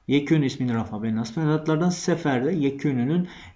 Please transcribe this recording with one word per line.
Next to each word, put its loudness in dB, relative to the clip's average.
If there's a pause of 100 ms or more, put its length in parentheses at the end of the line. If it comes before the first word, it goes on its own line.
Yekün 4
ismini 0
rafa -4
ve 0
nasb -4
edatlardan 2
seferde 0
yekününün 0 (280)